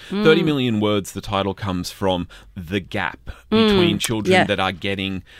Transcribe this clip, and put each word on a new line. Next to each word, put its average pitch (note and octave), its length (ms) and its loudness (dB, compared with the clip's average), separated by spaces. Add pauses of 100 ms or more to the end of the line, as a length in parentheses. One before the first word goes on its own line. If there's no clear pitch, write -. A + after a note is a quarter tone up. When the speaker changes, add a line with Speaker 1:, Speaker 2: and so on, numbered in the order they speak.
(100)
Speaker 1:
Mm. G3+ 140 -2
Speaker 2:
thirty D#3+ 180 6
million B2+ 380 0
Words, G#2 320 0
the G2+ 100 -8
title G2 320 -2
comes F#2 360 -6
from F2+ 380 -2 (280)
the F#2 240 -4
gap - 500 -8 (200)
Speaker 1:
Mm. G#3+ 180 4
Speaker 2:
between F3+ 300 4
children A2 340 -2
Speaker 1:
Yeah. F#3 120 4
Speaker 2:
that F#2+ 160 -2
are F#2+ 120 0
getting, F#2+ 500 -4 (180)